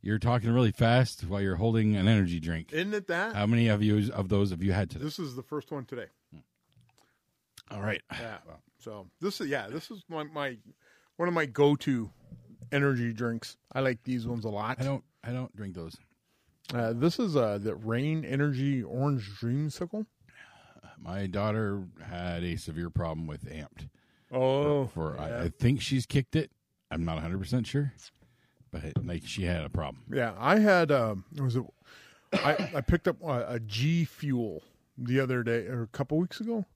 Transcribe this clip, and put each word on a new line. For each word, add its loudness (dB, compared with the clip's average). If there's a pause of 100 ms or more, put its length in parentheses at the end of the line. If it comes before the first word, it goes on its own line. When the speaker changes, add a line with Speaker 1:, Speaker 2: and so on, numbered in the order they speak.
Speaker 1:
You're 0
talking 2
really 6
fast 4
while -2
you're 2
holding 4
an 4
energy 6
drink. -4
Speaker 2:
Isn't -2
it -4
that? -2
Speaker 1:
How 2
many 6
of 4
you, 4
of -2
those 4
have -4
you 2
had 0
today? -8
Speaker 2:
This -8
is -8
the -10
first -8
one -8
today. -10 (1600)
Speaker 1:
All -10
right. -2 (120)
Speaker 2:
Yeah. -10 (100)
Speaker 1:
Well. -20 (180)
Speaker 2:
So -14 (120)
this -6
is, -4
yeah, -2
this -10
is -16
my, -8
my, -6 (600)
one 0
of 0
my 2
go-to 2 (600)
energy 2
drinks. -4 (160)
I -2
like 0
these -4
ones -4
a -2
lot. -4
Speaker 1:
I -2
don't, -2 (220)
I -6
don't -6
drink -10
those. -10 (760)
Speaker 2:
Uh, 0
this 2
is, 0
uh, 2
the -4
Reign -2
Energy 0
Orange -2 (120)
Dreamsicle. -4 (960)
Speaker 1:
My -4
daughter 0 (240)
had -4
a -2
severe -6
problem -4
with -10
Amped. -14 (440)
Speaker 2:
Oh, 2
Speaker 1:
For, -4
for -6
Speaker 2:
yeah. -6
Speaker 1:
I, -4
I 2
think 2
she's 0
kicked 0
it. 0 (400)
I'm -2
not -2
a -4
hundred -4
percent 0
sure, 0 (800)
but, -8 (220)
like, -4
she -4
had 0
a -8
problem. -6 (100)
Speaker 2:
Yeah, 0
I 4
had, 6
um, 2 (120)
it -6
was 2
a, 0 (680)
I, 2
I -2
picked 2
up -2
a, 0
a -4
G 0
Fuel -4 (340)
the 2
other 0
day, 0
or -4
a -4
couple -2
weeks -2
ago. -4 (120)